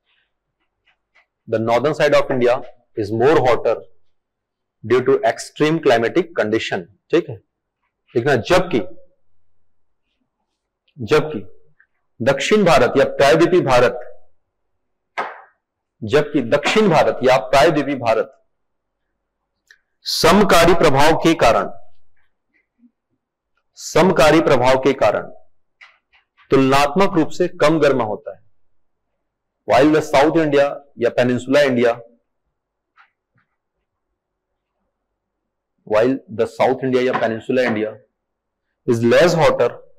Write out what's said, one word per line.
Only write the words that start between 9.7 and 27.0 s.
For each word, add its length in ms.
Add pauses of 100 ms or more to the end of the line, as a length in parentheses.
जबकि 480 (720)
दक्षिण 420
भारत 340
या 80
प्रायद्वीपीय 560
भारत, 380 (2000)
जबकि 380
दक्षिण 480
भारत 340
या 140
प्रायद्वीपीय 580
भारत 360 (1700)
समकारी 720
प्रभाव 420
के 180
कारण, 360 (2000)
समकारी 680
प्रभाव 360
के 160
कारण 280 (1300)
तुलनात्मक 600